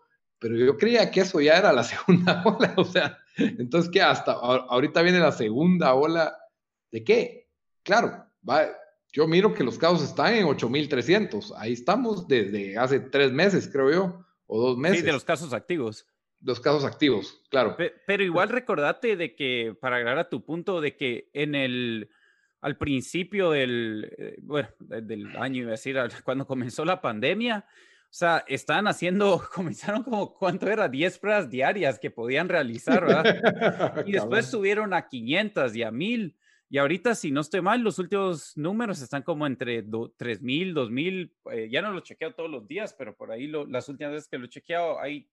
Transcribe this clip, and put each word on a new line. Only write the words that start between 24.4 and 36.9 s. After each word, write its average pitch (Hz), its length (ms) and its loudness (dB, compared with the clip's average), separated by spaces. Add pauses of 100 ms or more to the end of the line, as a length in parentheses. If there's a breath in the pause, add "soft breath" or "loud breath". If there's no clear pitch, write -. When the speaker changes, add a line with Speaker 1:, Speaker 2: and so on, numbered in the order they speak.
Speaker 2:
bueno, 143 280 -6 (100)
de-, 110 220 -12
del 104 360 -12
año, 127 240 -6
iba 117 80 -6
a - 20 -6
decir, 131 260 -6
al-, 120 140 -2 (120)
cuando 135 220 -4
comenzó 127 400 -6
la 180 160 -2
pandemia, 190 640 -2 (460 soft breath)
o - 20 -20
sea, 170 340 0
estaban 151 400 -2
haciendo, 185 540 2
<laughs> - 120 -14
comenzaron 202 500 -4
como, 214 300 -6
¿cuánto 185 340 -2
era? 202 220 2
Diez 151 300 -2
pruebas 202 300 0
diarias 139 500 0
que 143 100 -6
podían 135 400 -2
realizar, 165 560 0
¿verdad? 160 180 4
Speaker 1:
<laughs> 196 840 0
Speaker 2:
Y 202 60 -4
después 220 320 0
Speaker 1:
Cabrón. 247 60 -12
Speaker 2:
subieron 202 420 -2
a 165 140 -2
quinientas 135 680 -2
y 113 80 -4
a 110 80 -4
mil. 190 440 -4 (360)
Y 135 60 -2
ahorita, 180 380 0